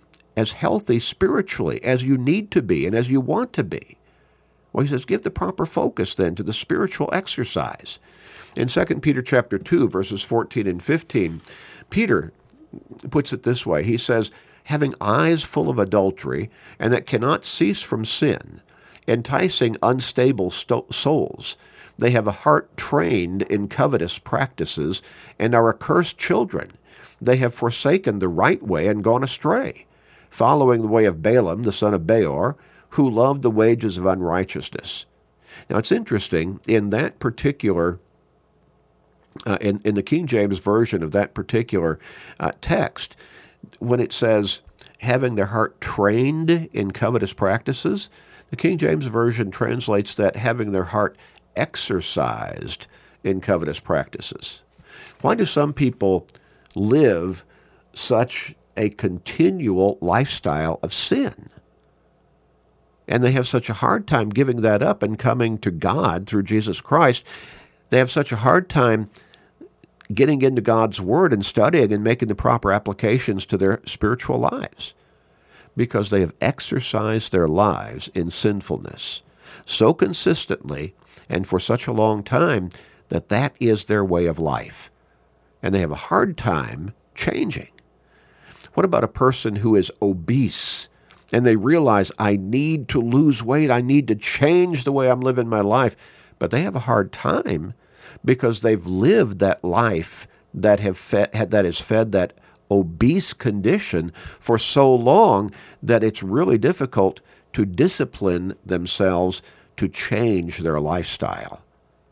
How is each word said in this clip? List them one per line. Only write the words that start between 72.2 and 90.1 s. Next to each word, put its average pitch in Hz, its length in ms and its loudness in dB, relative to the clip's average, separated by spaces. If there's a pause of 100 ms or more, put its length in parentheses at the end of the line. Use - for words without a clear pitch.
the 101 60 0
proper 117 360 0
applications 104 760 0
to 107 100 -2
their 98 280 2
spiritual 123 520 -2
lives, - 560 -4 (800)
because 107 340 0
they 101 120 4
have 85 180 0
exercised 110 960 -2
their 85 160 4
lives 76 640 0
in 87 140 -2
sinfulness - 920 -6 (420)
so - 280 4
consistently - 1000 -2 (320)
and 90 180 -2
for 92 140 0
such 117 260 -2
a 120 60 -6
long 110 320 2
time 131 460 0 (400)
that - 180 -4
that 127 320 0
is 110 260 0
their 104 200 2
way 87 200 2
of 82 140 -2
life. 69 500 -6 (760)
And 95 120 0
they 95 60 2
have 80 100 -2
a 71 180 -10
hard 180 280 0
time 73 560 -4 (200)
changing. - 560 -6 (1040)
What 175 100 0
about 185 200 2
a 107 60 -2
person 127 480 0
who 110 180 2
is 92 160 2 (100)
obese 101 880 -2 (420)